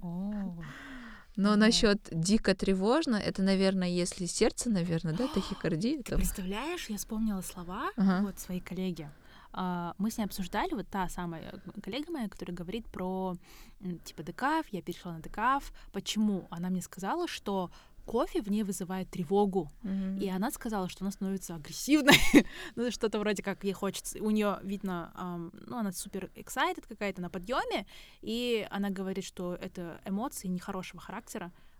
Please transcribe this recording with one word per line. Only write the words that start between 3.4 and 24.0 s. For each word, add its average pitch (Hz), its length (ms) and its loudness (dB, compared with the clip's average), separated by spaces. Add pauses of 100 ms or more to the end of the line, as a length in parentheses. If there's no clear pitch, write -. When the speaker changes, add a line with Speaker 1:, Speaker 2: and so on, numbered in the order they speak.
Speaker 2:
наверное, 190 460 4 (140)
если 180 240 -2
сердце, - 440 2
наверное, 170 440 0
да, 233 140 0
Speaker 1:
<gasps> - 60 -6
Speaker 2:
тахикардия 190 640 0
Speaker 1:
Ты 240 40 -8
Speaker 2:
там. - 160 0
Speaker 1:
представляешь, 208 720 -2
я 208 60 -4
вспомнила 214 460 -2
слова 185 540 -6
Speaker 2:
Ага. 190 260 6
Speaker 1:
вот 196 160 -4
своей 180 220 -6
коллеги. 170 480 -4 (440)
А, 175 460 -4
мы 208 120 0
с - 80 -8
ней 220 80 0
обсуждали, 220 480 -2
вот 202 140 -4
та 190 200 -2
самая, 170 340 -6 (100)
э, - 280 -12
коллега 285 320 -6
моя, 247 160 -4
которая 175 280 -8
говорит 185 360 -6
про, 185 420 -2 (460)
м, 180 240 -8
типа, - 180 -14
декаф, 277 500 0
я 175 100 -4
перешла 175 300 -8
на 165 100 -10
декаф. 254 500 0 (200)
Почему? 202 580 0
Она 175 180 -4
мне 185 140 0
сказала, 254 440 -2
что 190 440 -2 (360)
кофе 262 360 0
в 202 80 -6
ней 214 140 2
вызывает 185 460 -4
тревогу. 190 600 2 (120)
Speaker 2:
Мгм. 190 400 -2
Speaker 1:
И 202 140 0
она 214 140 0
сказала, 208 380 -2
что - 160 -8
она 196 80 0
становится 190 420 -4
агрессивной. 247 600 6 (180)
<laughs> - 140 12 (300)
Ну, 240 140 0
что-то 214 280 0
вроде 208 240 2
как 196 220 -4
ей 196 80 0
хочется. - 500 -4